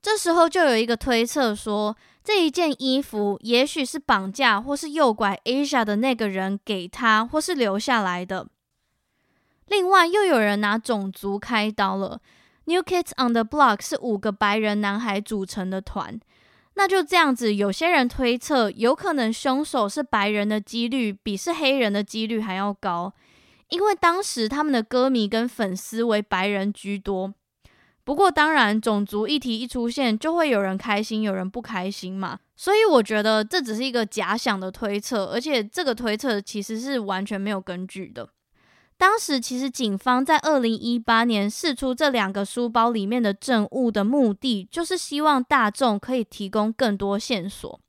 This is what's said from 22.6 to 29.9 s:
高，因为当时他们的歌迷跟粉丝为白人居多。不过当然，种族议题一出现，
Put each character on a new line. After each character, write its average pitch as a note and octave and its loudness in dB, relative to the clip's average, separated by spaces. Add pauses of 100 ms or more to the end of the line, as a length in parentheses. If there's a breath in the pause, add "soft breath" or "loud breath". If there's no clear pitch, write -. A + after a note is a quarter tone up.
高， F3+ -6 (560 soft breath)
因 F4 0
为 G#4 4
当 F4 2
时 A#3 -2
他 C#4 -2
们 D4+ 0
的 A#3+ 2
歌 B3 2
迷 A#3 2
跟 A3+ 0
粉 G3 -4
丝 A3 -6
为 A3 2
白 G3 -2
人 G3+ -2
居 G3+ -6
多。 G3 -6 (720 soft breath)
不 C4+ -2
过 F#4 6
当 D#4 4
然， A3 4
种 G#3 0
族 G#3 -2
议 D4 0
题 A#3 -4
一 B3 -6
出 A#3 -4
现， A#3 0